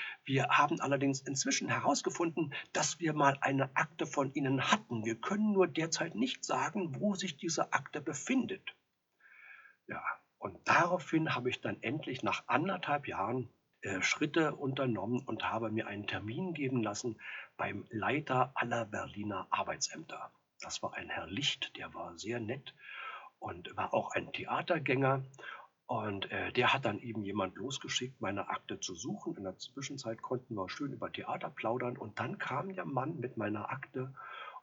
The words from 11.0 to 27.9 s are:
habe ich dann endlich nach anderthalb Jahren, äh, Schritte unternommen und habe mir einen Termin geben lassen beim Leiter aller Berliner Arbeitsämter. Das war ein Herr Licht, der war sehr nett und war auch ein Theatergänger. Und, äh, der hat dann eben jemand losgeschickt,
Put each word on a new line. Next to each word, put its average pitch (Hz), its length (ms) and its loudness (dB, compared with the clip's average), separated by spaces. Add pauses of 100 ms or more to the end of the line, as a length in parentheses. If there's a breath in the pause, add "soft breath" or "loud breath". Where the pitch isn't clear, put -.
habe 120 140 0
ich 120 120 -2
dann - 200 -2
endlich 131 420 -4
nach 98 240 0
anderthalb 151 600 2
Jahren, 117 420 -2 (320)
äh, 95 200 -2
Schritte 151 540 2
unternommen 123 680 2
und - 180 -2
habe 113 260 0
mir 110 180 0
einen 104 200 -4
Termin 127 460 -2
geben 131 300 2
lassen 107 340 -2 (400 loud breath)
beim 104 320 -4
Leiter 127 640 2
aller 120 320 0
Berliner 104 640 -4
Arbeitsämter. - 840 -4 (300)
Das - 200 -8
war - 120 -2
ein - 160 -6
Herr - 180 -4
Licht, - 480 -2
der - 180 -10
war 85 240 -8
sehr 117 220 -2
nett 123 340 -6 (640 loud breath)
und - 360 -10
war - 180 0
auch - 180 2
ein - 200 -2
Theatergänger. 135 920 2 (600 loud breath)
Und, 107 460 -2
äh, 95 200 -2
der 123 220 4
hat 135 120 0
dann 104 140 2
eben 110 240 -4
jemand 98 320 -2
losgeschickt, - 640 -4